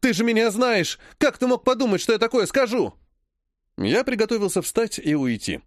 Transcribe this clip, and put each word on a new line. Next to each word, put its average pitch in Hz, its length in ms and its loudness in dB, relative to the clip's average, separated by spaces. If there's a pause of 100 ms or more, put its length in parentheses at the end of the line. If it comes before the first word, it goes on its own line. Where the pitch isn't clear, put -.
Ты 247 120 2
же 196 120 0
меня 226 260 2
знаешь! 214 480 0 (200)
Как 294 200 2
ты 254 80 -2
мог 247 180 0
подумать, 240 360 2
что - 120 -2
я 220 60 2
такое 226 280 0
скажу? 226 480 0 (840)
Я 165 260 0
приготовился 214 580 -2
встать - 360 -2
и 151 160 -2
уйти. 135 520 -2